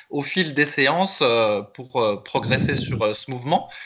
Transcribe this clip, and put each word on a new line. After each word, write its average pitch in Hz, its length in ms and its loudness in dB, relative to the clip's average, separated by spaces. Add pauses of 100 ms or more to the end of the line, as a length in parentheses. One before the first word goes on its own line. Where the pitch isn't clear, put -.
(100)
au 143 140 -4
fil 156 280 -2
des 147 140 2
séances, 151 560 2
euh, 113 400 4
pour, 123 400 -4
euh, 104 140 2
progresser 131 580 0
sur, 120 280 -2
euh, 107 120 2
ce - 160 -12
mouvement. 131 400 -2 (160)